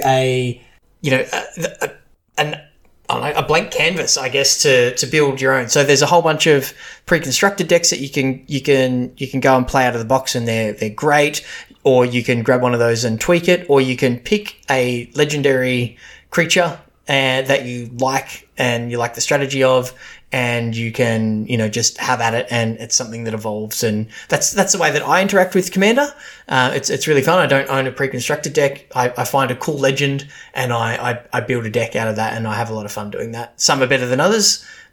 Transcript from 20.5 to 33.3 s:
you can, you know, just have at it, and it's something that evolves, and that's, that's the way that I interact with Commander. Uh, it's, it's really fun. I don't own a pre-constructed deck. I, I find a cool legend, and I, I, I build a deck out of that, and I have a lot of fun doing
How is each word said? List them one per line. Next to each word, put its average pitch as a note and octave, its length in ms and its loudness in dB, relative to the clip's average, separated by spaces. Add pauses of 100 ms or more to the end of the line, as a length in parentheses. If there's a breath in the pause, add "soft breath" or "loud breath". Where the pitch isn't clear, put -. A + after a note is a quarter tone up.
you A#2 160 -4
can, A2 540 0
you A#2 100 -2
know, A2 140 0
just A2 300 -2
have B2+ 220 0
at A2+ 120 0
it, A#2+ 160 -2
and A2+ 300 -2
it's A2+ 160 -4
something A#2 300 -4
that A2+ 100 -4
evolves, G#2+ 480 -6
and A2 240 0 (220 loud breath)
that's, - 220 0
that's F#3+ 220 2
the F3 60 -2
way D#3+ 120 2
that C#3+ 120 -2
I D#3+ 180 2
interact F#3+ 320 2
with F#3 180 0
Commander. A#3 360 4 (420 loud breath)
Uh, B2+ 240 2
it's, C3+ 160 -2
it's - 180 -4
really D3 140 4
fun. D3+ 160 4
I C#3 80 4
don't C#3 240 2
own C3+ 160 0
a C3 60 -6
pre-constructed C#3 640 -4
deck. C#3+ 420 0
I, B2 200 0
I A#2 80 -2
find C3 280 0
a B2 40 -4
cool C#3+ 220 -4
legend, C#3 500 0 (280 loud breath)
and B2+ 180 -2
I, A#2 380 -2
I, A2+ 100 -6 (120)
I B2 80 -2
build A#2 260 -4
a - 20 -8
deck A2+ 260 -2
out A2+ 120 -2
of G#2+ 80 -2
that, A2 180 -4
and A2+ 140 -6
I G#2+ 80 -6
have A2 160 -6
a - 20 -8
lot G#2+ 120 -8
of G#2 60 -12
fun G#2 200 -10
doing A2+ 220 -8